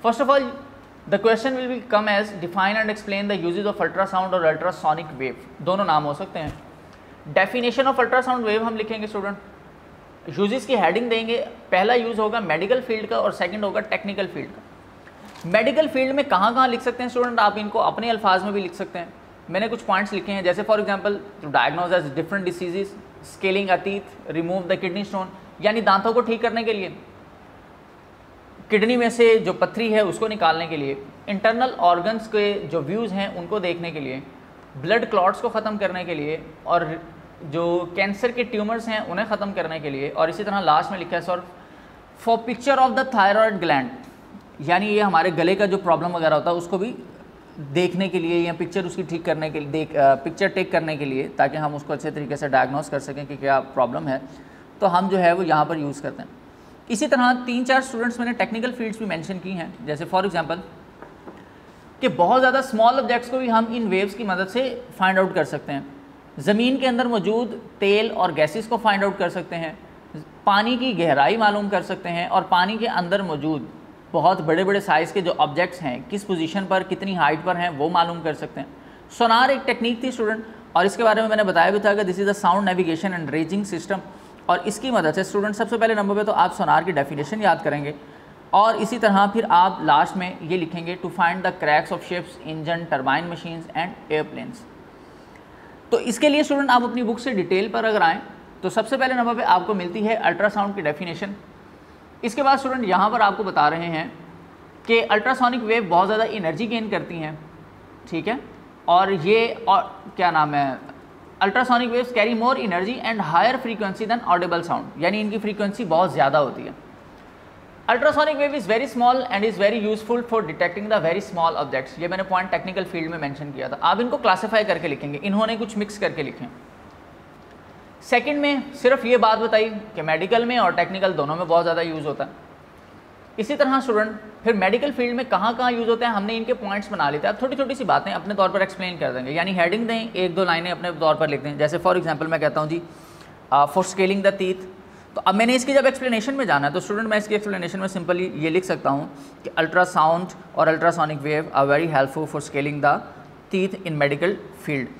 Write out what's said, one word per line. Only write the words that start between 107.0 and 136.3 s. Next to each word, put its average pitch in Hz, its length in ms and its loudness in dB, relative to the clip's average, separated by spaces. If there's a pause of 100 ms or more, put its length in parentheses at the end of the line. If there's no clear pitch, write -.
हैं, 156 220 -8 (720)
ठीक 165 180 -4
है, 240 120 -4 (480)
और 185 260 4
ये, 214 540 2
और - 480 0
क्या 180 160 2
नाम 151 240 2
है, 139 240 0 (640)
ultrasonic 240 520 2
waves 247 220 -2
carry 226 260 2
more 262 180 4
energy 196 340 -2 (160)
and 208 220 -2
higher 226 320 4
frequency 214 480 -4
than 240 120 -4 (100)
audible 175 340 0
sound, 127 340 -4
यानी 202 180 2
इनकी 214 180 -4
frequency 208 460 -4
बहुत 170 280 2
ज़्यादा 143 260 4
होती 131 220 -2
है। - 140 -12 (1120)
Ultrasonic 285 540 4
wave 285 180 0
is 190 120 0
very 269 240 0
small 247 320 4
and 202 220 0
is 185 160 -2
very 220 240 0
useful 240 420 -2
for 165 180 2
detecting 180 420 -2
the 180 140 2
very 190 220 -2
small 165 340 0
objects, 131 360 -6
ये 170 80 -4
मैंने 185 180 -4
point 190 260 0
technical 185 320 -4
फील्ड 165 280 -6
में 170 80 -8
mention 143 320 -8
किया 131 180 -8
था, 135 140 -8
आप 185 160 4
इनको 247 180 0
classify 214 460 2
करके 175 240 0
लिखेंगे, 143 360 -6
इन्होंने 214 340 0
कुछ 214 200 -6
mix 208 200 -6
करके 160 260 -2
लिखे 131 200 -10
हैं। 120 80 -12 (1500)
Second 285 380 2
में 285 340 0
सिर्फ 254 300 4
ये 247 120 4
बात 220 220 4
बताई 220 300 2 (260)
कि 170 60 -8
medical 175 440 2
में 247 140 0
और 180 160 4
technical 185 380 0
दोनों 151 220 -2
में 175 120 -4
बहुत 165 160 4
ज़्यादा 165 180 0
यूज़ 156 240 -4
होता 147 180 -4
है। - 60 -8 (1080)
इसी 220 160 -2
तरह 269 240 4
student 220 380 0 (260)
फिर 226 120 4
medical 220 360 2
field 240 260 -2
में 254 80 -4
कहाँ 226 300 2
कहाँ 247 160 2
यूज़ 233 180 -2
होते 233 160 2
हैं 233 60 2
हमने 208 260 -2